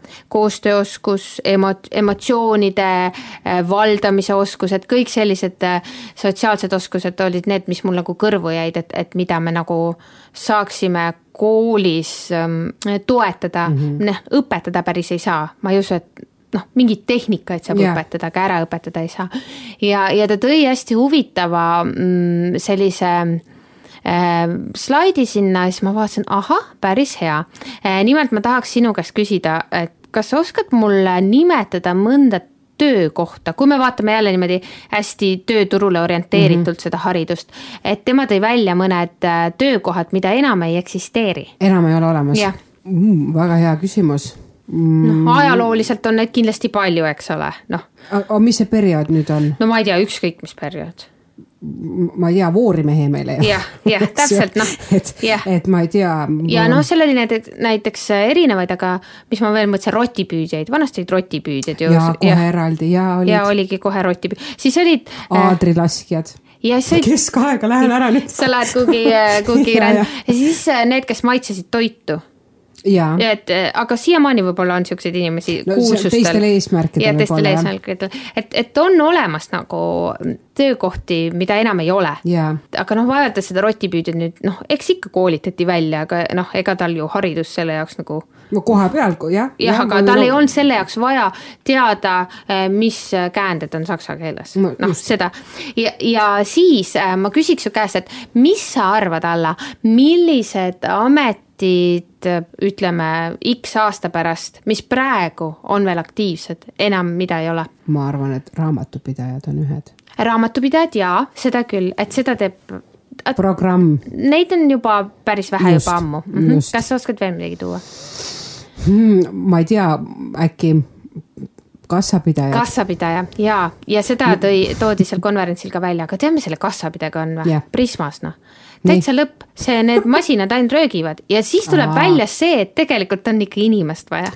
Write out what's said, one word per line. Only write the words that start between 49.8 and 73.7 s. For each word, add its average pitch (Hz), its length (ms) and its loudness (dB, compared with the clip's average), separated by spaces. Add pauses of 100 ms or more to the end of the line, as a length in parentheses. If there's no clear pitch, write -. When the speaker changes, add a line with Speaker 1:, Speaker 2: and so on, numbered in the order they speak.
Speaker 1:
tea, 185 160 0
ükskõik 185 420 -4
mis - 120 -16
periood. 160 500 -12 (580)
Speaker 2:
M-, 170 540 -6
ma 175 140 0
ei 170 60 2
tea, 190 180 2
voorimehi 160 560 2
meil 143 200 -2
ei 131 100 -4
ole. 214 80 4
Speaker 1:
Jah, 196 180 0 (200)
jah, 208 160 2
Speaker 2:
<laughs> 208 60 2
Eks 285 240 2
ju. 202 60 4
Speaker 1:
täpselt, 202 180 0
noh. 214 160 0 (200)
Speaker 2:
Et, - 200 2 (120)
Speaker 1:
Jah. 220 240 0
Speaker 2:
et 180 200 0
ma 180 140 2
ei 170 60 0
tea, 185 240 0 (360)
Speaker 1:
Ja 220 200 2
Speaker 2:
mul 247 80 4
Speaker 1:
no 294 80 4
seal 320 180 2
oli 302 120 4
näiteks, 233 360 -2 (100)
näiteks 220 520 -2
erinevaid, 208 600 2
aga 180 220 -2 (380)
mis 208 100 -4
ma 214 100 2
veel 214 160 2
mõtlesin, 196 260 -2
rotipüüdjaid, 175 760 -4
vanasti 277 300 -2
olid 175 100 -10
rotipüüdjad 156 720 -4
ju. 165 100 2
Speaker 2:
Jaa, 165 220 4
kohe 185 160 2
Speaker 1:
Jah. 170 180 4
Speaker 2:
eraldi, 165 440 0
jaa, 185 260 2
olid. 185 160 2
Speaker 1:
Ja 208 140 2
oligi 196 320 0
kohe 190 240 -2
rotipüü-, 180 360 -4 (160)
siis 262 220 0
olid, 339 320 2 (240)
äh, 185 160 6
Speaker 2:
Aadrilaskjad. 170 840 0 (300)
Speaker 1:
Ja 240 180 2
siis 262 140 0
olid 320 160 4
Speaker 2:
Keskaega, 262 580 0
lähen 254 240 4
ära 247 200 2
nüüd. 269 180 0
Speaker 1:
Sa - 180 -2
lähed 247 260 0
kuhugi, 233 340 2
äh, 214 360 4
kuhugi 233 320 4
Speaker 2:
<laughs> - 20 4
Jaa, 214 100 4
Speaker 1:
ränn-, 214 80 6
Speaker 2:
jaa. 208 100 2 (220)
Speaker 1:
ja 240 60 2
siis, 294 340 2
äh, 247 180 4
need, 262 200 2
kes 226 180 -4
maitsesid 240 480 -2
toitu. 226 500 -2 (560)
Speaker 2:
Jaa. 170 400 2
Speaker 1:
Ja 226 140 2
et, 208 200 -4
äh, 180 220 0